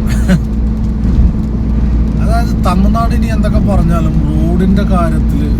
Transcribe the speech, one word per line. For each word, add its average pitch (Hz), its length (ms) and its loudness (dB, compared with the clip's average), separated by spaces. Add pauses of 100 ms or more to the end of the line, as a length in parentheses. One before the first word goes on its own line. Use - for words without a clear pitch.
(2250)
<laughs> - 20 0
അതായത് - 440 0
തമിഴ്നാട് 202 500 0
ഇനി 220 100 2
എന്തൊക്കെ - 340 0
പറഞ്ഞാലും 165 680 0
റോഡിന്റെ 175 520 0
കാര്യത്തില് - 680 0 (100)